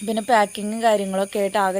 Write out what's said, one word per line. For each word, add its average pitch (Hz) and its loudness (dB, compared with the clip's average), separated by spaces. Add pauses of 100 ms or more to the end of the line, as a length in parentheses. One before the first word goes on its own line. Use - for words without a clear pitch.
പിന്നെ 220 -2
പാക്കിങ്ങും 214 0
കാര്യങ്ങളൊക്കെ 196 0
ആയിട്ട് 196 0
ആകെ 190 0